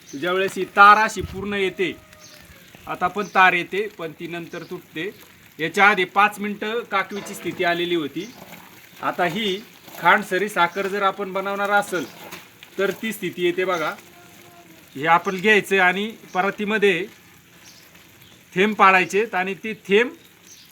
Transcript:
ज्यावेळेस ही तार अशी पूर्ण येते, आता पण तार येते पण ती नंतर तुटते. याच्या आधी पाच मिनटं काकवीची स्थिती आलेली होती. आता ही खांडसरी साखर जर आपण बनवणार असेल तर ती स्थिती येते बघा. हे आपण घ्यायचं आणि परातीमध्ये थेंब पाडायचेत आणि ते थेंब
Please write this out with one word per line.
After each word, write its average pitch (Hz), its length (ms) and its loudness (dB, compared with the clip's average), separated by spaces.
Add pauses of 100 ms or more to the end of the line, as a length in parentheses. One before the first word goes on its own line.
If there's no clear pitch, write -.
(180)
ज्यावेळेस 185 380 -2
ही 190 80 -4
तार 208 400 8
अशी 208 160 -4
पूर्ण 196 340 -8
येते, 185 420 -2 (880)
आता 156 200 -2
पण 202 200 -4
तार 185 260 6
येते 185 360 -4
पण 165 240 -10
ती 170 140 -12
नंतर 170 360 -12
तुटते. 170 520 -10 (460)
याच्या 170 280 4
आधी 190 160 4
पाच 202 340 2
मिनटं 214 420 -6
काकवीची 202 540 -6
स्थिती 170 300 -6
आलेली 175 300 0
होती. 165 400 -6 (680)
आता 151 220 -2
ही 190 360 -2 (380)
खांडसरी 185 500 2
साखर 190 400 0
जर 202 140 -4
आपण 196 300 -2
बनवणार 196 380 -4
असेल 190 360 0 (720)
तर 196 120 0
ती 220 220 -6
स्थिती 175 340 -4
येते 175 180 0
बघा. 175 300 -2 (1000)
हे 139 120 -6
आपण 170 340 2
घ्यायचं 196 380 4
आणि 190 380 0 (180)
परातीमध्ये 196 720 0 (1500)
थेंब 202 200 2
पाडायचेत 190 600 0
आणि 185 200 -4
ते 220 200 -10
थेंब 220 360 0 (600)